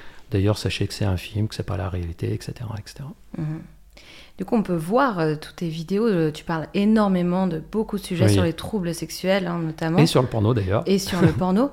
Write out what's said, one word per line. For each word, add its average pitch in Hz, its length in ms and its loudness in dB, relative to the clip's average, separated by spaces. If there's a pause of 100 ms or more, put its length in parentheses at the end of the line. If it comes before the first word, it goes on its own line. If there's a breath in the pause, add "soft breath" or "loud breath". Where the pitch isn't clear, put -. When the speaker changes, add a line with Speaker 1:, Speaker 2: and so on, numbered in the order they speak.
(300 loud breath)
Speaker 1:
D'ailleurs, 101 280 2
sachez - 280 -2
que - 80 -12
c'est - 120 -4
un 92 100 2
film, 104 320 -4
que - 80 -10
c'est - 100 -6
pas 95 100 -4
la 92 120 -4
réalité, 87 440 -4
et 110 80 -4
cetera, 107 380 -10
et 101 100 -10
cetera. 139 220 -14 (260)
Speaker 2:
Mhm. 160 260 -6 (760 loud breath)
Du 196 80 -8
coup, 214 100 0
on 220 80 4
peut 175 140 -2
voir, 202 420 2
euh, 156 160 2
toutes - 220 -10
tes 175 120 -4
vidéos. 170 380 -2
Euh, 165 240 2
tu - 140 -12
parles 160 300 -4
énormément 190 760 4
de 160 120 -4 (120)
beaucoup 214 260 -2
de 190 60 -6
sujets 175 220 2
Speaker 1:
Oui. 104 80 6
Speaker 2:
sur 98 100 4
les 165 80 2
troubles 170 420 -4
sexuels, 180 540 -2
hein, 170 100 -2
notamment. 160 400 0
Speaker 1:
Et 151 80 8
sur 135 160 4
le 123 60 0
porno, 110 260 2
d'ailleurs. 104 320 0
Speaker 2:
Et 190 140 2
sur 190 200 -4
le 165 120 6
porno. 190 400 2